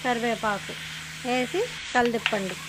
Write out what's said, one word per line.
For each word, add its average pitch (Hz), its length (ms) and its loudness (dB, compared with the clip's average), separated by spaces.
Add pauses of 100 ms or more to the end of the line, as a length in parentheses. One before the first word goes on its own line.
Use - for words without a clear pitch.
కరివేపాకు 226 680 0 (520)
వేసి 254 360 2 (300)
కలిదిప్పండి. 220 640 2 (140)